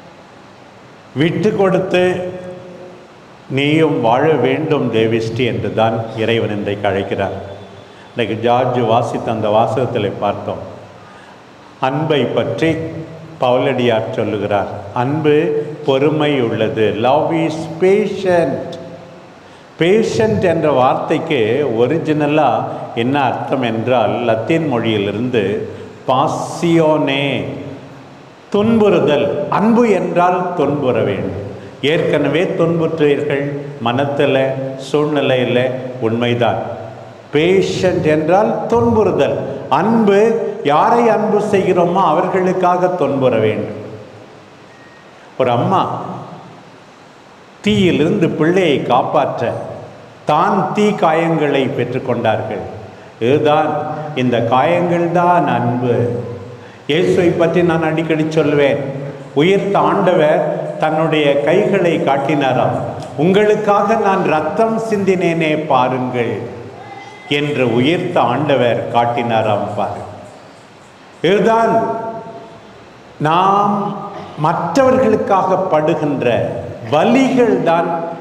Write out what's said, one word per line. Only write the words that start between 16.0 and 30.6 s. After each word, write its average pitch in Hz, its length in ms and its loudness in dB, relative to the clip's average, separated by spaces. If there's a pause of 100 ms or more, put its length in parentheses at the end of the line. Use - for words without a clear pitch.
உள்ளது." 110 540 0
Love 139 360 2
is 160 220 0 (260)
patient. 185 960 0 (1040)
பேஷண்ட் 208 600 2
என்ற 160 300 2
வார்த்தைக்கு 135 960 0 (100)
ஒரிஜினலா 147 840 2 (320)
என்ன 131 260 0
அர்த்தம் 127 400 -2
என்றால், 113 500 0
லத்தீன் 120 560 0
மொழியிலிருந்து 110 1000 0 (380)
பாசியோனே, 143 1400 0 (1080)
துன்புறுதல். 202 960 2
அன்பு 220 420 2
என்றால் 175 640 0
துன்புற 127 500 0